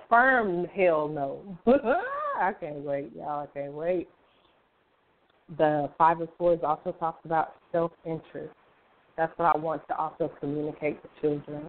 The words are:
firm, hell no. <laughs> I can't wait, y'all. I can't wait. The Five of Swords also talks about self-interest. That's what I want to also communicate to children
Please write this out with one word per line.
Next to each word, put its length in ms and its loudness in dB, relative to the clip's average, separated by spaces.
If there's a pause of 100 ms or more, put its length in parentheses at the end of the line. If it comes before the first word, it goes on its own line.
firm, 560 4
hell 420 2
no. 340 -6 (240)
<laughs> 20 2 (720)
I 200 0
can't 180 -10
wait, 380 -6
y'all. 280 -8
I 40 -14
can't 260 -10
wait. 340 -4 (1500)
The 400 2
Five 240 6
of 160 -6
Swords 260 2
also 300 -2
talks 320 -6
about 280 0 (180)
self-interest. 840 -4 (640)
That's 200 0
what 180 4
I 20 0
want 300 -4
to 100 -6
also 420 -4
communicate 640 -4
to 60 -20 (120)
children 480 -4